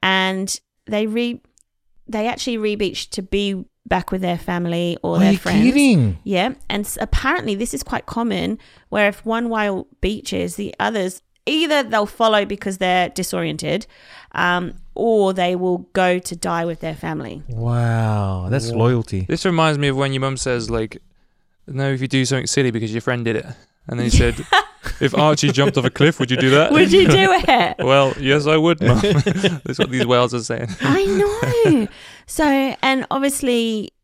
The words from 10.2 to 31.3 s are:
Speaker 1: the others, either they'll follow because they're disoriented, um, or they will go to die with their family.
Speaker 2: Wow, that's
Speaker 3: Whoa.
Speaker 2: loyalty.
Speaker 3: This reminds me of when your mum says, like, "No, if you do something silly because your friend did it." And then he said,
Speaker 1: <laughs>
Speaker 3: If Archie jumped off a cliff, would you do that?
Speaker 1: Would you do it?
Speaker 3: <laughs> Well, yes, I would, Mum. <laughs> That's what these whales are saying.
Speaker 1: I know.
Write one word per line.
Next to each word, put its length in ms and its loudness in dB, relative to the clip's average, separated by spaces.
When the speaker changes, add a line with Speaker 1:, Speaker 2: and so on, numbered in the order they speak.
Speaker 1:
the 200 -8
others, 440 -4
either 380 0
they'll 220 0
follow 380 2
because 360 -8
they're 300 2
disoriented, 760 -4
um, 400 -2
or 380 2
they 240 0
will 380 -2
go 260 2
to 160 -12
die 300 -4
with 160 -6
their 140 -8
family. 520 -10
Speaker 2:
Wow, 1000 -2
that's 220 -2
Speaker 3:
Whoa. 60 -4
Speaker 2:
loyalty. 520 0
Speaker 3:
This 160 -2
reminds 340 2
me 100 0
of 60 -2
when 160 0
your 100 -2
mum 160 -2
says, 340 -4
like, 260 -4
"No, 260 -2
if 80 -4
you 60 -4
do 180 2
something 220 -2
silly 240 2
because 200 -4
your 100 -4
friend 220 -2
did 120 0
it." 100 -4
And 120 -6
then 60 0
he 40 0
said, 260 2
Speaker 1:
<laughs> 160 4
Speaker 3:
If 180 0
Archie 340 2
jumped 260 2
off 80 0
a 40 2
cliff, 300 2
would 120 -2
you 60 0
do 140 2
that? 200 6
Speaker 1:
Would 200 6
you 160 8
do 240 6
it? 320 2
Speaker 3:
<laughs> 60 -2
Well, 340 4
yes, 280 2
I 100 4
would, 240 2
Mum. 200 4
<laughs> 640 2
That's 160 -6
what 100 0
these 160 0
whales 280 2
are 100 -2
saying. 260 -6
Speaker 1:
I 240 2
know. 840 2